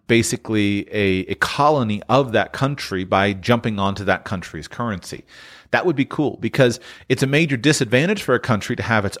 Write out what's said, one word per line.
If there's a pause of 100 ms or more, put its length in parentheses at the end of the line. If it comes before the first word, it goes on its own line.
basically
a,
a
colony
of
that
country
by
jumping
onto
that
country's
currency. (480)
That
would
be
cool
because (300)
it's
a
major
disadvantage
for
a
country
to
have
its